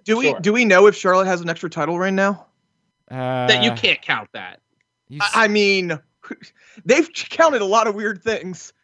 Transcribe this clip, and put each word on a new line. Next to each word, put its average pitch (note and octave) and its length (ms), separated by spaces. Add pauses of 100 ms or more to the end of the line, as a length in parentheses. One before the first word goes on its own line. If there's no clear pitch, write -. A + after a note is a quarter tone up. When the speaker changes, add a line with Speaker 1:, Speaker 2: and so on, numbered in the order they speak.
Speaker 1:
do A3 140
we, C4 120
Speaker 2:
Sure. - 100
Speaker 1:
do G3 120
we B3 120
know G3 240
if G3+ 80
Charlotte F#3+ 300
has F3+ 140
an E3+ 80
extra E3+ 220
title E3 280
reign F#3+ 180
now? G3 300 (640)
Speaker 3:
Uh, B2+ 360
Speaker 2:
That B2+ 180
you A#2+ 80
can't B2+ 300
count A2+ 300
that. F#2 280 (480)
Speaker 3:
you G#3+ 140
Speaker 1:
I, - 20
Speaker 3:
s- G3+ 100
Speaker 1:
I A3 140
mean, G3 500 (440)
<laughs> - 420
they've C4+ 300
counted A3+ 480
a G3 40
lot A3 200
of G#3+ 80
weird G#3 280
things. F#3 600